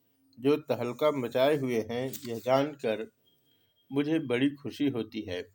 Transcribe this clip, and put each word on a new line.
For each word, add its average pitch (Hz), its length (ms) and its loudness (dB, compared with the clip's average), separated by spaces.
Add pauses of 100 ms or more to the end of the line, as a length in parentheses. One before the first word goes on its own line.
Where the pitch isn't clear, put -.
(400)
जो 143 160 4
तहलका 120 540 0
मचाए 135 460 2
हुए 127 240 0
हैं, 120 320 -4 (160)
यह 113 100 -6
जानकर 127 720 0 (840)
मुझे 147 260 2
बड़ी 131 320 2
खुशी 139 380 -4
होती 110 320 -4
है। 92 340 -6